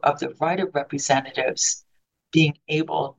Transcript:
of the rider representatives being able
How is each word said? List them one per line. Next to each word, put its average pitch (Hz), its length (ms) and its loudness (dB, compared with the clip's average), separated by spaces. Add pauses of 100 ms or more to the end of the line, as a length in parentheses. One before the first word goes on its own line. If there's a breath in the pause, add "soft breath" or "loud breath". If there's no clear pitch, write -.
of 143 160 2
the - 220 -6
rider 180 260 0
representatives 135 1160 -2 (480)
being 156 340 4
able 156 520 -2